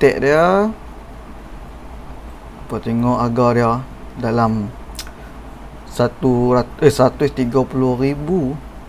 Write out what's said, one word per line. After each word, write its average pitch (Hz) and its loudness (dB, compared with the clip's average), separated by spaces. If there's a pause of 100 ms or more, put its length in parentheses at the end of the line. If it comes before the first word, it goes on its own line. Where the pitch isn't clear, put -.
tag 131 6
dia. 185 4 (1900)
Apa 120 -6
tengok 117 2
agar 120 4
dia 117 4 (400)
dalam 113 0 (1200)
Satu 123 2
rat-, - 0
eh, 135 6
seratus 120 2
tiga 127 2
puluh 127 0
ribu. 143 0 (340)